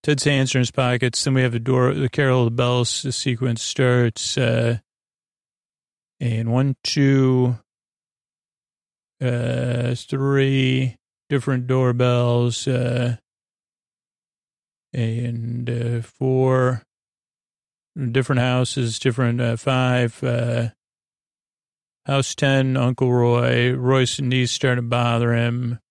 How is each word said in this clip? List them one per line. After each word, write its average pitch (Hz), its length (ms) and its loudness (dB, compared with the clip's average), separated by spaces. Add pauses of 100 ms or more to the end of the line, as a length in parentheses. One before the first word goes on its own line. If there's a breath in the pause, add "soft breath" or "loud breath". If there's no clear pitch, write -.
Ted's 147 220 0
hands 135 280 2
are 131 60 0
in 123 40 2
his 117 100 -2
pockets. 123 500 0
Then 131 120 0
we 131 80 4
have 123 100 0
the 117 80 -2
door, 127 340 2
the 139 140 -2
Carol 131 320 2
of 117 60 4
the 117 100 -2
Bells 123 340 2 (240)
sequence 120 480 -4
starts, 123 720 0
uh, 117 420 0 (1400)
and 113 320 -2
one, 131 320 0
two, 131 760 2 (1600)
uh, 123 760 -2
three 135 1000 0 (320)
different 127 380 -2
doorbells, 123 1000 2
uh, 123 520 -2 (1800)
and, 117 720 -4
uh, 120 320 -4
four 131 840 0 (1300)
different 131 280 2
houses, 123 580 -2
different, 123 440 0
uh, 117 140 -2
five, 127 680 0
uh, 120 460 -2 (1400)
house 139 280 -2
ten, 135 440 2
Uncle 123 340 0
Roy, 120 640 2
Roy's 127 460 0
knees 127 300 0
starting 123 340 0
to 117 40 -8
bother 120 460 0
him. 120 460 -2 (100)